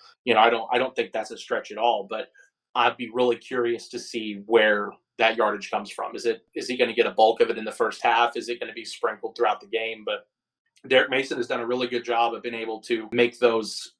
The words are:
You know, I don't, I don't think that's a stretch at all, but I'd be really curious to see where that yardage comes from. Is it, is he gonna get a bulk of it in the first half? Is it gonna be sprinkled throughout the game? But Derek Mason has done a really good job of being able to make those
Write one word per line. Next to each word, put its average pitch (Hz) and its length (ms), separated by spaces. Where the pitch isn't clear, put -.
You 117 120
know, 107 40
I 117 120
don't, 117 200
I 123 60
don't 127 180
think 113 160
that's - 200
a 113 60
stretch - 340
at 104 80
all, 110 280
but 107 200
I'd 120 200
be 117 160
really 120 260
curious 117 500
to 123 100
see 107 480
where 107 460
that 113 180
yardage 104 360
comes 104 180
from. - 260
Is 117 120
it, 113 260
is 127 140
he 127 100
gonna 117 160
get 110 140
a 101 40
bulk 110 300
of 113 80
it 110 80
in 107 80
the 107 60
first 110 320
half? 120 340
Is 117 120
it 120 100
gonna 113 120
be 113 140
sprinkled 110 500
throughout 110 260
the 104 40
game? 110 400
But 107 220
Derek 131 220
Mason 135 280
has 117 100
done 123 140
a 113 40
really 123 220
good 120 180
job 117 300
of 101 80
being 117 100
able 110 280
to 110 300
make 120 280
those 113 600